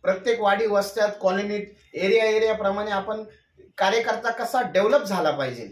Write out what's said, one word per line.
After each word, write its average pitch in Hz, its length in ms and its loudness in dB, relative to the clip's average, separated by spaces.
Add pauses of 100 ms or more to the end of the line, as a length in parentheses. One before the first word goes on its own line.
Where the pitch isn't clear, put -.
प्रत्येक 190 380 0
वाडी 208 280 2
वस्त्यात, 208 420 0 (120)
कॉलनीत, 202 440 0 (280)
एरिया 220 320 4
एरियाप्रमाणे 214 640 0
आपण 214 320 -4 (540)
कार्यकर्ता 226 540 0
कसा 247 300 -2
डेव्हलप 208 420 2
झाला 180 280 0
पाहिजे 123 400 -6